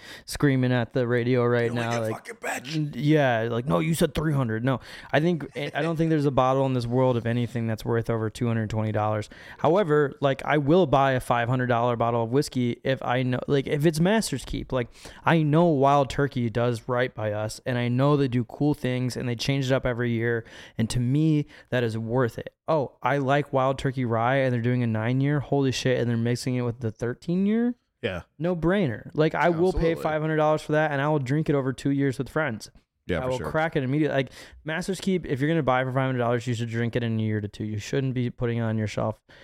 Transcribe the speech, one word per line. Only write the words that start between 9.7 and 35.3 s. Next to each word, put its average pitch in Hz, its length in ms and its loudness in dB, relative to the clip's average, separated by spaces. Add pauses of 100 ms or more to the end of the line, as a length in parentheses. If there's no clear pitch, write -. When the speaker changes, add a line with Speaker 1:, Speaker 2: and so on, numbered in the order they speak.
Speaker 1:
like, 135 240 0
I 143 140 2
will 156 300 4
buy 135 260 4
a 123 80 0
five 120 260 0
hundred 127 200 0
dollar 120 280 2
bottle 117 280 0
of 113 80 -4
whiskey 123 520 0
if 131 180 -2
I 127 220 0
know, 123 240 0
like, 139 180 2
if 147 200 0
it's 160 160 2
Master's 190 420 0
Keep. 120 300 -8
Like, 123 160 -2 (340)
I 160 180 4
know 156 260 4
Wild 139 420 4
Turkey 127 400 -2
does 117 400 -2
right 123 260 -2
by 107 160 -4
us, 107 340 -6
and 123 120 -2
I 120 100 -2
know 135 300 2
they 139 100 2
do 120 160 0
cool 143 300 -2
things, 127 420 -4
and 127 140 -4
they 120 80 -4
change 139 300 -2
it 131 40 0
up 131 140 2
every 120 260 0
year. 117 320 0 (340)
And 113 120 0
to 123 100 -2
me, 147 460 2 (240)
that 123 160 0
is 113 120 -2
worth 113 400 -2
it. - 140 -12 (160)
Oh, 151 260 -2 (100)
I 139 160 2
like 139 340 0
Wild 135 240 2
Turkey 131 280 -2
Rye, 117 320 2
and 131 140 2
they're 120 80 0
doing 123 220 2
a 120 60 0
nine-year. 127 520 0
Holy 139 320 0
shit, 127 280 0
and 120 100 0
they're 117 80 0
mixing 123 380 0
it 123 60 -2
with 120 180 -4
the 117 100 -4
thirteen-year? 196 840 -2 (260)
Speaker 2:
Yeah. 180 200 -4 (180)
Speaker 1:
No 175 160 0
brainer. 160 580 0
Like, 156 220 2
I 156 140 4
will 175 220 2
pay 143 60 -6 (140)
Speaker 2:
Absolutely. 165 100 -4
Speaker 1:
five 156 200 -2
hundred 156 160 -2
dollars 156 260 2
for - 80 -6
that, 151 200 2
and 139 80 -2
I 143 100 0
will 156 100 0
drink 139 280 0
it 156 60 2
over 135 200 0
two 139 180 -2
years 139 260 0
with 127 100 -6
friends. 143 440 -4 (340)
Speaker 2:
Yeah, 85 140 -2
Speaker 1:
I - 20 -2
Speaker 2:
for 127 80 -4
Speaker 1:
will 127 80 -2
Speaker 2:
sure. - 140 -6
Speaker 1:
crack 160 240 0
it 139 80 0
immediately. 139 340 0
Like, 139 140 -2 (320)
Master's 170 360 -6
Keep, 185 280 -2
if 127 120 -2